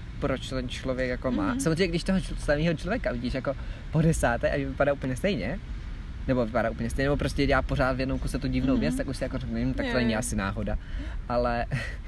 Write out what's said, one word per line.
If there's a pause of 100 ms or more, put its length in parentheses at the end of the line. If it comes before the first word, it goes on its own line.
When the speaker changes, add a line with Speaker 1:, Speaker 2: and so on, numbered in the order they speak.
(200)
Speaker 1:
proč
ten
člověk
jako
má.
Speaker 2:
Mhm.
Speaker 1:
Samozřejmě,
když
toho
čl-,
samého
člověka
vidíš
jako (340)
po
desáté
a (120)
vypadá
úplně
stejně, (720)
nebo
vypadá
úplně
stejně,
nebo
prostě
dělá
pořád
v
jednom
kuse
tu
divnou
Speaker 2:
Mhm.
Speaker 1:
věc,
tak
už
si
jako
řeknu,
„Hm,
tak
Speaker 2:
Jo,
Speaker 1:
to
není
Speaker 2:
jo.
Speaker 1:
asi
náhoda.“ (500)
Ale, (420)